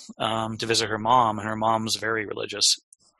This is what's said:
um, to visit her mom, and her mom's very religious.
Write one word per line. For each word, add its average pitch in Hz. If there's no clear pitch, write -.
um, 113
to 113
visit 110
her 107
mom, 110
and 104
her 110
mom's 110
very 110
religious. 104